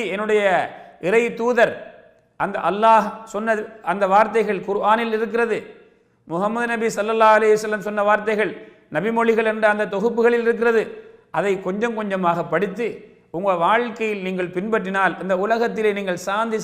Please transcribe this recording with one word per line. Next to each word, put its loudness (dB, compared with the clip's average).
என்னுடைய 0
இறை 4
தூதர்", 4
அந்த -4
அல்லாஹ் 4
சொன்ன -2
அந்த 0
வார்த்தைகள் 2
குர்ஆனில் 0
இருக்கிறது, -2
முகமது -2
நபி -2
ஸல்லல்லாஹு 4
அலைஹி 6
வஸல்லம் -4
சொன்ன -2
வார்த்தைகள் 0
நபிமொழிகள் 2
என்ற 0
அந்த -2
தொகுப்புகளில் 2
இருக்கிறது. 2
அதை 0
கொஞ்சம் -4
கொஞ்சமாக -2
படித்து -2
உங்கள் 0
வாழ்க்கையில் 0
நீங்கள் -4
பின்பற்றினால் 0
இந்த -2
உலகத்திலே 0
நீங்கள் -4
சாந்தி -2